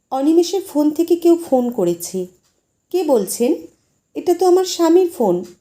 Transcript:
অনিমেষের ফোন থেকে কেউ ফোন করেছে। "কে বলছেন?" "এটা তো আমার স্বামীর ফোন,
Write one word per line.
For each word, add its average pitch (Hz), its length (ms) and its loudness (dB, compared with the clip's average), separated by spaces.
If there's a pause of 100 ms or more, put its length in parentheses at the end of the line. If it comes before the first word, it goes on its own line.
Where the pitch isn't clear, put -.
(100)
অনিমেষের 339 520 0
ফোন 302 280 0
থেকে 339 260 0
কেউ 339 220 4 (120)
ফোন 247 200 0
করেছে। 180 560 -4 (640)
"কে 349 140 -2
বলছেন?" 247 500 0 (600)
"এটা 349 200 -2
তো 370 120 0
আমার 359 180 4
স্বামীর 339 460 2
ফোন, 185 340 -2 (160)